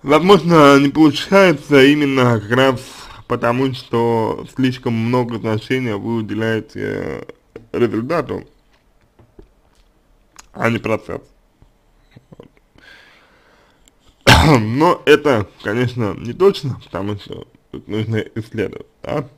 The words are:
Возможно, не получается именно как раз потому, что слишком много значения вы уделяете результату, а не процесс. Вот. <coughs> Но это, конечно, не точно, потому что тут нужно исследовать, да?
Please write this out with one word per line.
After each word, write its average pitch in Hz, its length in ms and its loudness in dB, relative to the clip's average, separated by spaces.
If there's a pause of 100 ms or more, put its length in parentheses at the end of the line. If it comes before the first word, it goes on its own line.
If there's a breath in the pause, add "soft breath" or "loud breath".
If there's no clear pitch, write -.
Возможно, 156 760 6
не 139 120 2
получается 147 920 4
именно 135 560 2
как 101 100 -10
раз 127 300 2 (460 loud breath)
потому, 123 480 -2
что 117 800 -4
слишком 127 400 -4
много 117 440 -4
значения 110 580 -4
вы 107 200 -6
уделяете 104 1080 -6 (460)
результату, 120 720 -4 (2250)
а 120 120 -2
не 113 80 -4
процесс. 104 440 -8 (1080)
Вот. - 180 -20 (1800 soft breath)
<coughs> 139 340 4
Но 131 460 0
это, 143 420 2 (140)
конечно, 117 520 -4
не 117 180 -10
точно, 180 520 0
потому 101 320 -8
что - 300 -16 (240)
тут - 160 -16
нужно 107 300 -4
исследовать, - 680 -8 (160)
да? 139 360 -6